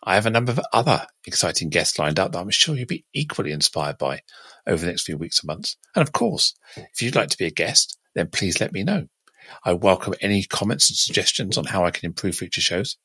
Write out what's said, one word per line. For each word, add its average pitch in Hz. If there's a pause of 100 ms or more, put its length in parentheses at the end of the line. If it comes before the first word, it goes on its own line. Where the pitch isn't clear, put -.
I 92
have 107
a -
number 120
of 127 (120)
other - (180)
exciting 85
guests 78
lined 78
up 92
that 85
I'm 98
sure -
you'll 123
be -
equally -
inspired 73
by 67 (480)
over 85
the 80
next 87
few 80
weeks 80
and -
months. - (180)
And 170
of 143
course, - (220)
if -
you'd 117
like 127
to -
be 92
a 82
guest, - (160)
then 85
please -
let -
me 95
know. 190 (560)
I 92
welcome 95
any 101
comments -
and -
suggestions -
on -
how 95
I 87
can -
improve 87
future 87
shows -